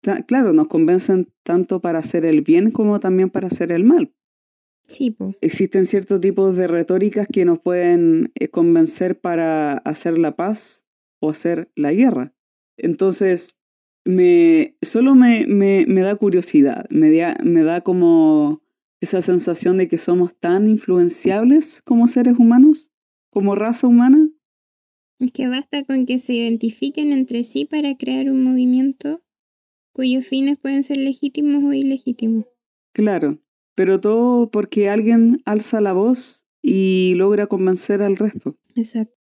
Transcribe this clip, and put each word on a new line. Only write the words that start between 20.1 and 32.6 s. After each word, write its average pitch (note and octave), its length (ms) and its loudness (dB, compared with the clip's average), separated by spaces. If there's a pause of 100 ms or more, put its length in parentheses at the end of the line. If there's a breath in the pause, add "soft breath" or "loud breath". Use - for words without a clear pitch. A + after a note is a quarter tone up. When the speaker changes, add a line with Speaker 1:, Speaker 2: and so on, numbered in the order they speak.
Speaker 1:
tan F#3+ 300 0
influenciables G#3 1120 0
como A#3 240 2
seres B3 320 2
humanos, B3+ 520 6 (400)
como G3 240 -2
raza A3+ 320 -2
humana. C4 420 6 (880)
Speaker 2:
Es B3+ 140 -4
que C4 160 -6
basta C4+ 360 -6
con C4 200 -2
que B3+ 140 -4
se B3 160 -6
identifiquen A#3 800 -4
entre B3+ 320 -2
sí C#4 200 -6
para D4 320 -6
crear C4+ 340 -6
un C4 120 0
movimiento B3+ 800 -2 (720)
cuyos C4 320 -4
fines C4+ 320 -4
pueden C#4 260 -4
ser C#4 140 -6
legítimos C#4+ 680 -4
o C#4+ 80 -2
ilegítimos. B3 760 -4 (460)